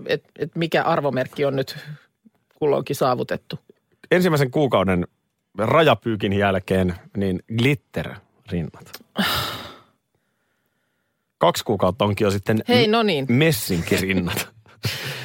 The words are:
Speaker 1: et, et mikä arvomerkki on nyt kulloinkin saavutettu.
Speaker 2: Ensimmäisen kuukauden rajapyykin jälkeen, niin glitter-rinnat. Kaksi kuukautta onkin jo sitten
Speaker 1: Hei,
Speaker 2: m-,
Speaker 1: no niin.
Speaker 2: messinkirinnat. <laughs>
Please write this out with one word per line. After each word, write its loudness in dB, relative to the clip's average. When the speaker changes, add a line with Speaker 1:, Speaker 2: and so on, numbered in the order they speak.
Speaker 1:
et, -2
et -6
mikä 0
arvomerkki 0
on 0
nyt -4
kulloinkin 0
saavutettu. -2
Speaker 2:
Ensimmäisen 4
kuukauden 2
rajapyykin 2
jälkeen, 0
niin -2
glitter-rinnat. -6
Kaksi 2
kuukautta 0
onkin 0
jo 2
sitten -2
Speaker 1:
Hei, 4
Speaker 2:
m-, 2
Speaker 1:
no 2
niin. 0
Speaker 2:
messinkirinnat. 0
<laughs> -12